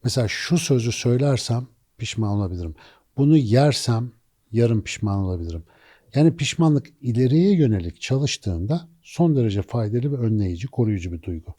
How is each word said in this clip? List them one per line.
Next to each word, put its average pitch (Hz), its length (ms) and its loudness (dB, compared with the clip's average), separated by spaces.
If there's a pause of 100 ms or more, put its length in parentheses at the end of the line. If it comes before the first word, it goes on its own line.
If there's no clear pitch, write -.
Mesela 120 240 0
şu - 300 -2
sözü 120 340 0
söylersem 123 760 0 (300)
pişman 107 320 -4
olabilirim. 90 460 -4 (420)
Bunu 147 200 4
yersem 123 760 2 (400)
yarın 113 300 2
pişman 98 380 -4
olabilirim. 85 440 -4 (520)
Yani 160 200 4
pişmanlık 151 520 0 (140)
ileriye 131 540 4
yönelik 107 460 0
çalıştığında 131 880 -4 (120)
son 165 340 0
derece 107 260 2
faydalı 117 500 -2
ve 143 60 -4
önleyici, 107 500 -2
koruyucu 101 440 -2
bir 85 100 -8
duygu. 82 380 -10